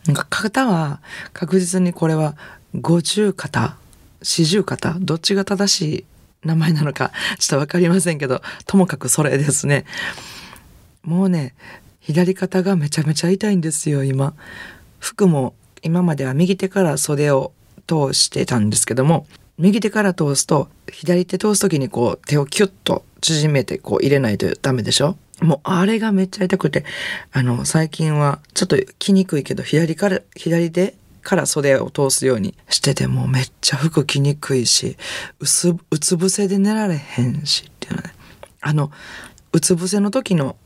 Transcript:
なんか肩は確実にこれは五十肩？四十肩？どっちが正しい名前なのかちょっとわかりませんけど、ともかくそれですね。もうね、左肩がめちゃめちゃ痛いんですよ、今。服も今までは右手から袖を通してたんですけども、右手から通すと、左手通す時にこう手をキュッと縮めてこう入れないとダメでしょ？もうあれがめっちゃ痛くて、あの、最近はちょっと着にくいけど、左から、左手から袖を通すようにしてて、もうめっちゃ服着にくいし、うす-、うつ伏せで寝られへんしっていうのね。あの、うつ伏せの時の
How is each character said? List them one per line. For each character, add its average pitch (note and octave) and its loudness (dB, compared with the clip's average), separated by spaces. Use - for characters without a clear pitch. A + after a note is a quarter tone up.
な D3+ 4
ん C#3 2
か - -4
肩 B3+ 0
は D#3+ 0
確 F#3 0
実 F3+ 0
に F3 2
こ E3+ -2
れ D#3+ 2
は D3+ 0
五 E3 2
十 G#3 0
肩？ - -4
四 - 0
十 F3+ 2
肩？ - -4
ど D#3+ -2
っ - -8
ち G3 -2
が F#3+ 2
正 G3 0
し - -2
い D#3 -4
名 D#3+ 0
前 D#3+ 4
な D3+ 2
の C#3+ -2
か - -2
ち - 0
ょ - -
っ - -4
と C#3 2
わ D3 0
か F3 -2
り F3 4
ま F#3 4
せ E3+ 0
ん C#3+ -6
け C#3 -4
ど、 B2+ -2
と G3 0
も F3+ 8
か D3+ -4
く B2+ -8
そ D3+ 2
れ C3+ 2
で C#3 2
す C#3+ -2
ね。 C#3+ 0
も F3 0
う F#3+ 2
ね、 D#3 -2
左 F3+ 0
肩 F#3 0
が F#3+ 2
め D3 0
ち D3+ -2
ゃ - -2
め D3+ 0
ち E3+ -2
ゃ F3 2
痛 G3+ 0
い G3 2
ん F3 4
で D#3 -4
す - -4
よ、 C#3 0
今。 C3+ 0
服 - 0
も C#3 2
今 E3+ 0
ま E3 2
で C3+ -4
は C3 -4
右 F#3 2
手 F#3+ -4
か F#3+ 2
ら D3+ 0
袖 D3 0
を C3+ 0
通 D3 2
し - 0
て C3 -2
た A#2+ 0
ん G#2 2
で G#2+ 0
す - 0
け A2+ -4
ど B2+ 2
も、 D#3+ 4
右 G3 4
手 G#3 -2
か G#3+ 0
ら F#3 2
通 C#3+ 0
す - -2
と、 D3 2
左 F3 0
手 F#3 -6
通 G#3 2
す G3 2
時 F3 2
に C3 -2
こ A#2 0
う - -18
手 D3 2
を C#3 2
キ - 0
ュ - 4
ッ - -8
と - -2
縮 D3+ 0
め C3+ 2
て - -6
こ - -2
う - 2
入 C3+ 2
れ C#3+ 4
な A#2 2
い G2 0
と - -2
ダ C3+ -2
メ B2 -2
で G#2 -4
し - 0
ょ？ D3 0
も D#3+ 4
う - -16
あ F#3 0
れ A3 0
が A3 -2
め F#3+ 2
っ - -2
ち F#3+ -8
ゃ - 0
痛 F#3 0
く D3+ 0
て、 D3 -2
あ C3+ -2
の、 B2 0
最 D#3+ 0
近 D#3 -2
は D3 0
ち - -2
ょ - -
っ - -2
と D3 2
着 - 0
に F#3+ 6
く D#3 -2
い C3+ -4
け - -6
ど、 - -6
左 D#3+ 0
か G3+ -2
ら、 F#3 0
左 E3+ 0
手 F3+ 0
か - 0
ら C#3+ 0
袖 C#3 2
を B2 -2
通 C#3 0
す - 0
よ B2+ 4
う G#2+ -2
に - -4
し - 0
て C#3+ 2
て、 C3 -2
も B2+ 0
う - -2
め B2+ 2
っ - -6
ち - -2
ゃ - -4
服 D#3 0
着 C#3+ -2
に C#3+ 2
く C#3 -4
い A#2 0
し、 - -2
う D3 -8
す-、 - 2
う D#3+ 0
つ - 0
伏 F#3 0
せ G3+ 0
で G3 0
寝 G#3 2
ら G#3+ 0
れ E3 0
へ - -4
ん C#3+ -2
し - -4
っ - -20
て - -12
い - -18
う - -4
の - -6
ね。 - -16
あ D3+ -2
の、 D3 0
う E3 2
つ F3+ 2
伏 F3 -6
せ G3+ 0
の G3+ 2
時 A#3 0
の C#3 -2